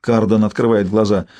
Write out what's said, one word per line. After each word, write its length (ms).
Кардон 400
открывает 460
глаза. 360